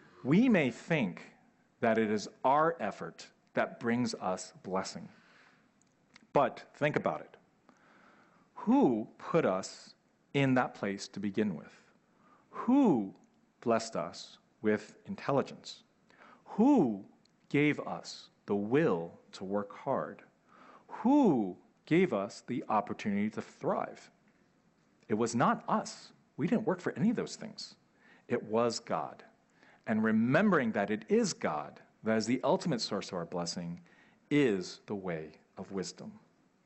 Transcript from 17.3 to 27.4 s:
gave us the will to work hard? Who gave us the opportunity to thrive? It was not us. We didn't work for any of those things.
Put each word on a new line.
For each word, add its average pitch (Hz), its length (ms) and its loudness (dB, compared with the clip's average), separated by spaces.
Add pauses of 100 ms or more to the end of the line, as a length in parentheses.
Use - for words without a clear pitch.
gave 147 320 2
us - 500 -10 (160)
the 104 100 -2
will 104 640 0 (140)
to - 120 -14
work 101 320 -4
hard? 95 460 -4 (640)
Who 180 720 4 (280)
gave 170 280 2
us 101 320 -4
the 127 240 -6
opportunity 104 640 0
to 110 100 -8
thrive? - 680 -6 (960)
It 113 80 -2
was 113 180 0
not 175 340 2
us. - 440 -4 (260)
We 135 100 -2
didn't 226 200 -2
work 180 140 -2
for - 140 -4
any 175 140 0
of 240 60 0
those - 200 -6
things. - 400 -14 (520)